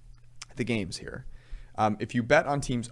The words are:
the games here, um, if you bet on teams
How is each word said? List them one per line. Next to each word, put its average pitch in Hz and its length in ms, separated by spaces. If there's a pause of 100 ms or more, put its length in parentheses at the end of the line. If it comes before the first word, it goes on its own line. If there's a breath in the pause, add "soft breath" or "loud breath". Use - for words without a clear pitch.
(560)
the 127 80
games 101 320
here, - 300 (500 soft breath)
um, 107 240
if 110 140
you 120 80
bet 143 240
on 139 140
teams 120 320